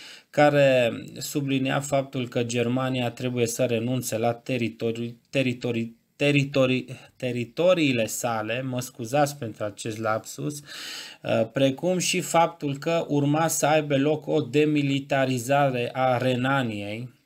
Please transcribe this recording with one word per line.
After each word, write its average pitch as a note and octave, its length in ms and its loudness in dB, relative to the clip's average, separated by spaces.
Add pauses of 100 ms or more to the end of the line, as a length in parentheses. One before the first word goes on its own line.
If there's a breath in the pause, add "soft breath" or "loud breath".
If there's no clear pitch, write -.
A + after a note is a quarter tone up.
(300 loud breath)
care C#3 640 6 (260)
sublinia C3+ 600 -2
faptul C3+ 480 -2
că B2 160 -2
Germania A#2+ 680 0
trebuie B2 360 0
să B2+ 180 0
renunțe A#2+ 520 -2
la A#2 160 0
teritori-, A#2 800 -4 (140)
teritori-, A#2+ 680 -2 (200)
teritori-, C#3 720 2 (300 loud breath)
teritoriile B2+ 920 2
sale, A2+ 560 -4
mă B2+ 200 -4
scuzați C#3 560 -2
pentru A2 260 -8
acest G#2+ 340 -8
lapsus, A2+ 640 -4
uh, - 920 -4
precum C3+ 440 0
și F3 240 -2
faptul D3+ 560 0
că E3 300 -2
urma D3 400 2
să D#3+ 180 0
aibă D3 320 2
loc D3 300 0
o D3+ 140 2
demilitarizare C3+ 1500 2
a B2+ 240 2
Renaniei. B2 1080 -2